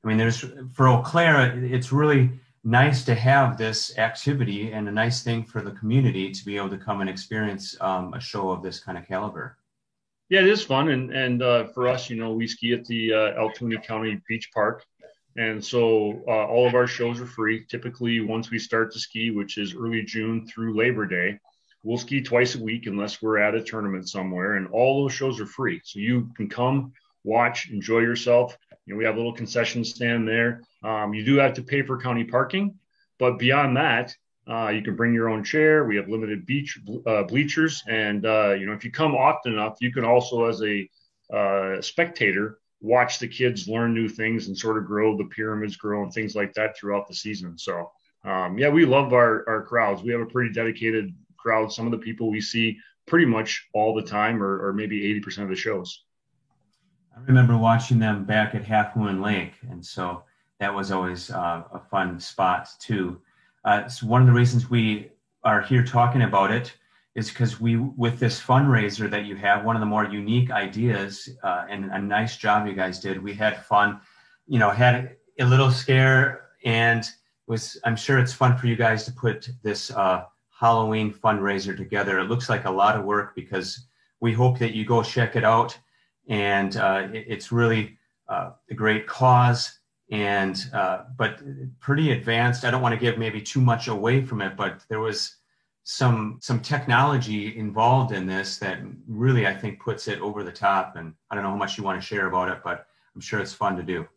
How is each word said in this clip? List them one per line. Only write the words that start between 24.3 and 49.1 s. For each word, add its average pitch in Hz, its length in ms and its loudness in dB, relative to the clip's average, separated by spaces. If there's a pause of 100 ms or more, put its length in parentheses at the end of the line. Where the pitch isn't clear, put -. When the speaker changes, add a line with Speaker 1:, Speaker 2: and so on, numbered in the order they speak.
Speaker 2:
And 95 120 -2
all 131 340 2
those 135 120 -2
shows 127 280 -4
are 101 40 -6
free. 104 380 -6
So - 160 -14
you 117 380 0
can 101 100 -6
come, 131 460 -2 (300)
watch, 120 480 0
enjoy 113 280 0
yourself. 120 580 2 (280)
You 98 80 -14
know, 104 40 -8
we 110 80 -2
have 107 100 0
a - 20 -2
little 120 160 -4
concession 117 500 -2
stand 117 440 -2
there. 117 340 0 (220)
Um, 107 300 -2
you 107 100 -4
do 139 140 6
have 131 160 4
to 123 80 -8
pay 139 200 -2
for 131 160 -4
county 117 280 -2
parking, 190 520 0 (400)
but 123 220 0
beyond 131 380 2
that, 127 360 0 (320)
uh, 113 220 -4
you 107 140 -2
can 104 160 -6
bring 117 160 2
your 117 160 0
own 110 120 -2
chair. 156 440 4
We 107 100 -2
have 95 140 -4
limited 107 360 -6
beach, 143 320 -4 (280)
uh, 107 180 2
bleachers. 151 640 0
And, 107 380 -2
uh, 107 340 4
you 95 60 -6
know, 104 80 -6
if 104 100 -12
you 120 80 -10
come 151 240 0
often 135 380 2
enough, 107 260 -4
you 123 140 -2
can 123 100 -2
also, 120 420 4
as 107 160 0
a, 101 280 -2 (440)
uh, 98 480 0
spectator, 107 800 -2 (220)
watch 120 380 2
the 120 100 -6
kids 104 400 -2
learn 117 240 0
new 113 160 0
things 110 400 -4
and 92 80 -8
sort 110 200 -2
of 101 80 -4
grow, 104 320 0
the 101 60 -4
pyramids 107 540 -6
grow 104 260 -4
and 90 80 -8
things 107 240 -6
like 101 180 -2
that 110 240 -2
throughout 101 300 -4
the 90 80 -18
season. 90 420 -10
So, 87 320 -8 (360)
um, 92 320 -4
yeah, 139 100 4
we 156 160 6
love 131 300 4